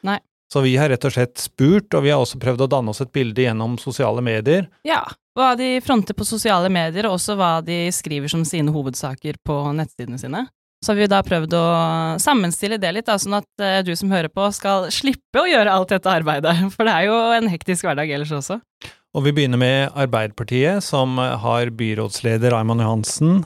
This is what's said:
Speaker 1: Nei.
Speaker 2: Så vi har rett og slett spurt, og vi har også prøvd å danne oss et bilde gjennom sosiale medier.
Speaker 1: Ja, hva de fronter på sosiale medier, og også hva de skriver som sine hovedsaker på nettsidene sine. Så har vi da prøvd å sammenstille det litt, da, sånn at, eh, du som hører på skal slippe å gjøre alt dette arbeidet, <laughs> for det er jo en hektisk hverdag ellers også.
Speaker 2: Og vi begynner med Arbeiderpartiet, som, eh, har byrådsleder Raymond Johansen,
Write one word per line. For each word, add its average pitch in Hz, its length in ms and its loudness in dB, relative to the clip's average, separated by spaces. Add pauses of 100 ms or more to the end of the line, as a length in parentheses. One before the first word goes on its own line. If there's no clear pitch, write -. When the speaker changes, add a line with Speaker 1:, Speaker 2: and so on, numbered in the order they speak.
Speaker 1:
Nei. 196 160 -2 (340)
Speaker 2:
Så 139 100 2
vi 131 120 4
har 147 140 4
rett 127 160 0
og 131 60 0
slett 123 260 -2
spurt, 185 580 2
og 143 80 2
vi 143 60 2
har 143 100 4
også 127 200 -2
prøvd 120 220 0
å 135 80 2
danne 127 200 0
oss 107 120 -6
et 127 100 -6
bilde 120 300 -2
gjennom 117 380 0
sosiale 120 420 -2
medier. 123 460 0 (160)
Speaker 1:
Ja, 311 200 -2 (320)
hva 254 220 2
de 254 240 -2
fronter 220 320 0
på 208 120 -6
sosiale 202 440 0
medier, 175 360 -2
og 202 120 0
også 208 180 -4
hva 165 280 0
de 170 260 -4
skriver 147 400 -6
som 165 160 0
sine 160 240 -2
hovedsaker 143 680 -6 (100)
på 147 280 -2
nettsidene 131 460 -8
sine. 185 280 -8 (360)
Så - 60 -2
har 214 60 0
vi 202 120 4
da 196 140 2
prøvd 165 320 -2
å 165 640 0
sammenstille 208 600 0
det 180 140 -2
litt, 226 120 -6
da, 214 100 2
sånn 202 220 -2
at, 208 80 -4 (140)
eh, 196 240 0
du 175 120 -2
som 196 140 -2
hører 175 200 0
på 202 240 -2
skal 196 360 0
slippe - 500 -4
å 349 80 2
gjøre 226 240 4
alt 185 180 2
dette 185 200 0
arbeidet, 156 460 2 (160)
<laughs> - 20 -12
for 220 120 0
det 220 100 4
er 170 100 4
jo 226 260 2
en 226 160 2
hektisk 175 360 -2
hverdag 156 260 -2
ellers 147 220 -4
også. 156 280 -4 (540)
Speaker 2:
Og 143 100 0
vi 147 80 4
begynner 139 280 2
med 135 340 2
Arbeiderpartiet, 127 880 0
som, 131 360 0
eh, 127 180 -2
har 117 300 0
byrådsleder 113 840 -2
Raymond 113 300 2
Johansen, 147 640 2